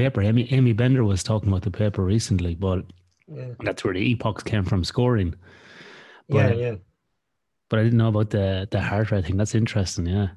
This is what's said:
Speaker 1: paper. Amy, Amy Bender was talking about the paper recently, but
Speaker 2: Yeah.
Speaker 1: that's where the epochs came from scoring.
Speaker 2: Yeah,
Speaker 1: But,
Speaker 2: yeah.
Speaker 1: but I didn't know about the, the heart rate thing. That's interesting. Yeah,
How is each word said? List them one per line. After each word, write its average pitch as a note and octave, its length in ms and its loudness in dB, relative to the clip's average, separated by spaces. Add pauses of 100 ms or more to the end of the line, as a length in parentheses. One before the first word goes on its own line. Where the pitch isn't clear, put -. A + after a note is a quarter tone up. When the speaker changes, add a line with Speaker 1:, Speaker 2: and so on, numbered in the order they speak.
Speaker 1:
paper. C3 180 0
Amy, A2+ 300 2
Amy C3 220 4
Bender B2 300 2
was G2 200 0
talking G#2+ 260 0
about F#2 140 0
the G2+ 80 -4
paper G#2 320 -2
recently, F2+ 520 0
but F#2 300 -2 (420)
Speaker 2:
Yeah. B2+ 260 -14 (100)
Speaker 1:
that's G2+ 200 -4
where G2+ 100 -2
the A2 180 0
epochs A#2 320 -4
came G#2+ 200 -2
from F#2 200 0
scoring. A2 520 0 (920)
Speaker 2:
Yeah, G#2 200 4
Speaker 1:
But, A#2 80 2
Speaker 2:
yeah. A#2+ 180 -4 (920)
Speaker 1:
but A2 100 2
I G#2+ 40 4
didn't A#2 140 4
know A2+ 120 4
about G#2+ 200 0
the, G2 420 -2
the G2+ 100 0
heart G#2+ 300 -2
rate G2 140 0
thing. F#2+ 120 -2
That's G#2+ 180 -2
interesting. G2+ 500 -2
Yeah, F#2+ 320 0